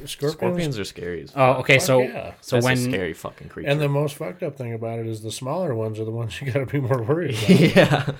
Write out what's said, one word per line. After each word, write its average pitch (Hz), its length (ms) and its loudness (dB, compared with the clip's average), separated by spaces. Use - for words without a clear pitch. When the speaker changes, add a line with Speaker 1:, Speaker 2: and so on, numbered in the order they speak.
Speaker 1:
scorpions? 143 300 -6
Speaker 2:
Scorpions 175 420 -2
are 95 60 -4
scary 87 380 -8
as - 80 -18
Speaker 3:
Oh, 131 220 4
Speaker 2:
fuck. 131 80 -2
Speaker 3:
okay, 135 160 6
Speaker 1:
Fuck 127 100 0
Speaker 3:
so, 131 140 6
Speaker 1:
yeah. - 400 -4
Speaker 3:
so - 160 -2
Speaker 2:
That's 120 80 4
Speaker 3:
when 127 120 4
Speaker 2:
a 123 40 0
scary 95 320 -2
fucking - 360 -14
creature. 82 200 -6
Speaker 1:
And 147 120 2
the 143 80 2
most 143 260 0
fucked 180 280 -10
up 160 140 -6
thing 117 160 -8
about 113 260 -6
it 113 80 -6
is 110 140 -6
the 110 100 -8
smaller 147 420 -4
ones 110 260 -4
are 110 60 -4
the 110 60 -6
ones 117 280 -6
you 139 120 -4
gotta 135 160 0
be 143 120 -2
more 127 220 0
worried 147 340 0
about. 113 140 2
Speaker 2:
<laughs> 165 260 6
Yeah. - 340 4